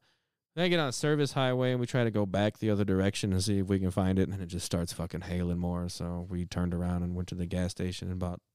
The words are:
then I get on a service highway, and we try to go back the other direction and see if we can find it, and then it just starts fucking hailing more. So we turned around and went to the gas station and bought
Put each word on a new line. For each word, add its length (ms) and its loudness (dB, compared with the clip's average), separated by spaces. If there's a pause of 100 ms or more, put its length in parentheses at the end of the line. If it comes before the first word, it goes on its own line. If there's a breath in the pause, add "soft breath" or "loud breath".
(560)
then 100 0
I 20 2
get 140 2
on 80 0
a 20 -2
service 400 0
highway, 400 2
and 80 0
we 80 0
try 160 2
to 80 2
go 140 2
back 320 2
the 120 0
other 140 4
direction 480 2
and 100 4
see 180 2
if 80 0
we 120 2
can 120 2
find 280 2
it, 40 4
and 100 0
then 80 -6
it 60 -8
just 180 -6
starts 260 -2
fucking 300 -6
hailing 380 -2
more. 280 -2
So 420 -6
we 140 -4
turned 300 -2
around 300 0
and 120 -4
went 140 -6
to 60 -8
the 100 -4
gas 260 -2
station 400 -6
and 80 -4
bought 220 -4 (120)